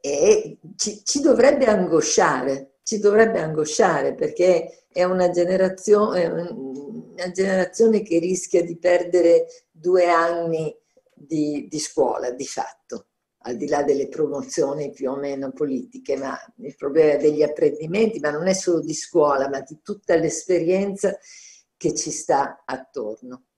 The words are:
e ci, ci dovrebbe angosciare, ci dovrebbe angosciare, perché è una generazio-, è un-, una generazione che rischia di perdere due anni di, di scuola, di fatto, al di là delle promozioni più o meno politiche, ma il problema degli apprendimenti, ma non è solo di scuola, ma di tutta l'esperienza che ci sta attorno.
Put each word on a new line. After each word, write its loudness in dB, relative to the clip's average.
e 2
ci, -8
ci -4
dovrebbe 4
angosciare, 0
ci -4
dovrebbe 4
angosciare, 0
perché 0
è 0
una 2
generazio-, 2
è 0
un-, -10
una -8
generazione 2
che 0
rischia 0
di -6
perdere 4
due 2
anni 0
di, -4
di -8
scuola, -2
di -10
fatto, -12
al -8
di -6
là 0
delle 0
promozioni -4
più -6
o -6
meno -6
politiche, -6
ma -8
il -16
problema 2
degli 2
apprendimenti, 0
ma -2
non -4
è 2
solo 0
di -6
scuola, 2
ma -4
di -18
tutta -4
l'esperienza 0
che -2
ci -6
sta -2
attorno. -12